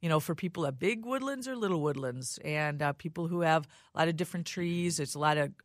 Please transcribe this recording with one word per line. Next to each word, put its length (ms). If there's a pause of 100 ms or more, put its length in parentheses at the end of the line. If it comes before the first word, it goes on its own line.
you 80
know, 100
for 160
people 280
who 20
have 120
big 280
woodlands 420
or 80
little 260
woodlands, 640
and, 380
uh, 100
people 340
who 140
have 260 (280)
a 40
lot 80
of 100
different 280
trees. 540
It's 160
a 40
lot 180
of, 140 (140)